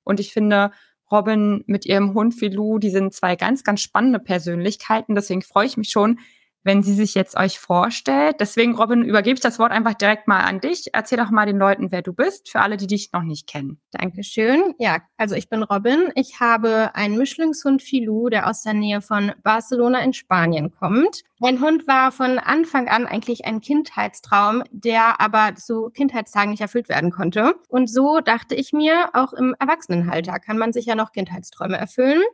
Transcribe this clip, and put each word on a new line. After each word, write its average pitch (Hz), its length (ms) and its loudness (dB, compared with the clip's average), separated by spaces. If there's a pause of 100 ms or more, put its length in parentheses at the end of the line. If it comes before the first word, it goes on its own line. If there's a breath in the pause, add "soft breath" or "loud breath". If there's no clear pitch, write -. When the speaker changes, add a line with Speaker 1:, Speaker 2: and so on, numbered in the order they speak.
Speaker 1:
Und 196 160 0
ich 202 140 -8
finde, 208 400 2 (400 soft breath)
Robin 208 560 2
mit 202 180 -2
ihrem 196 260 2
Hund 226 220 0
Filou, 214 460 -2
die 208 100 0
sind 196 240 0
zwei 180 220 -2
ganz, 220 260 -2
ganz 202 180 0
spannende 233 380 2
Persönlichkeiten. 185 960 -2
Deswegen 196 280 -2
freue 202 240 0
ich 269 100 -8
mich 214 140 -4
schon, 220 280 2 (480 loud breath)
wenn 196 160 4
sie 202 120 2
sich 202 200 2
jetzt 190 220 -2
euch 190 220 0
vorstellt. 269 840 0
Deswegen, 233 340 0
Robin, 233 280 2
übergebe 214 320 2
ich 254 60 -4
das 233 180 -2
Wort 226 120 4
einfach 220 220 0
direkt 214 340 0
mal 196 140 4
an 185 200 -2
dich. - 340 -6
Erzähl 226 240 -2
doch 226 120 0
mal 214 140 4
den 202 140 0
Leuten, 196 340 2
wer 180 80 -4
du 180 140 -8
bist, 359 340 -4
für - 140 0
alle, 202 160 0
die 196 80 -6
dich 202 260 -4
noch 180 100 -4
nicht 160 240 -8
kennen. 143 360 -10 (100)
Speaker 2:
Dankeschön. 220 880 0
Ja, 175 240 0 (160)
also 214 160 -2
ich - 160 -6
bin 220 120 -2
Robin. 240 520 2
Ich - 260 -4
habe 220 540 2
einen 208 240 -2
Mischlingshund 277 640 0
Filou, 233 480 -2
der 220 180 0
aus 214 140 -4
der 214 100 -2
Nähe 208 300 0
von 202 300 -2 (100)
Barcelona 240 560 0
in 254 160 0
Spanien 165 560 0
kommt. 262 540 0 (140)
Mein 247 220 0
Hund 311 260 2
war 262 240 4
von 254 280 -2
Anfang 277 500 0
an 226 160 2
eigentlich 226 400 -6
ein 220 160 -6
Kindheitstraum, 214 1120 0
der 226 500 2
aber 214 360 2
zu 226 340 -6
Kindheitstagen 226 600 -2
nicht 208 120 -6
erfüllt 233 260 -4
werden 160 220 0
konnte. 180 460 0 (120)
Und 247 220 0
so 277 300 2
dachte 233 340 0
ich - 180 -4
mir, 311 400 2
auch 262 220 0
im 254 240 0
Erwachsenenalter 175 840 -2
kann 214 160 -6
man 226 160 0
sich 233 140 -6
ja 233 80 -2
noch 220 180 -2
Kindheitsträume 185 640 -6
erfüllen. 277 460 2 (120)